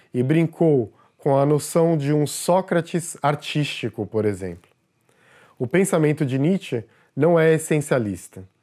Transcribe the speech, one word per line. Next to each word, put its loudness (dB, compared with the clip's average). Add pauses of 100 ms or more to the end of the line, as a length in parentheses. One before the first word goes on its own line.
(140)
e 0
brincou 2 (240)
com 0
a 2
noção 2
de 0
um 2
Sócrates -2
artístico, -4
por -2
exemplo. -6 (880)
O -4
pensamento 2
de -2
Nietzsche -2 (280)
não 4
é 6
essencialista. -2 (140)